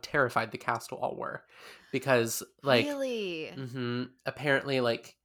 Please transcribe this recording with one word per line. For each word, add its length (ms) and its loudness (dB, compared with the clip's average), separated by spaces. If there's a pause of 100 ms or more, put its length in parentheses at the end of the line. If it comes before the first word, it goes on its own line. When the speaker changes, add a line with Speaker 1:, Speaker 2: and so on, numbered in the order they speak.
Speaker 1:
terrified 480 0
the 80 -8
cast 340 -4
all 240 -4
were. 280 -8 (460)
Because, 520 2 (200)
like, 220 6
Speaker 2:
Really? 720 -4
Speaker 1:
mm-hmm, 480 -2 (220)
apparently, 560 2
like, 320 0 (100)